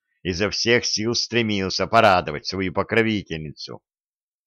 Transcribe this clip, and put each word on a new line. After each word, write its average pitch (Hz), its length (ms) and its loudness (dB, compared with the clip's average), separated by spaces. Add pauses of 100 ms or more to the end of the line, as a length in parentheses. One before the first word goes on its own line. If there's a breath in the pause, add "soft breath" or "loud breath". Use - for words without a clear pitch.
(240)
изо 92 260 -2
всех 117 360 2
сил 110 300 -2
стремился 104 720 -2
порадовать 90 600 4
свою 92 260 -4
покровительницу. 90 1080 -4 (640)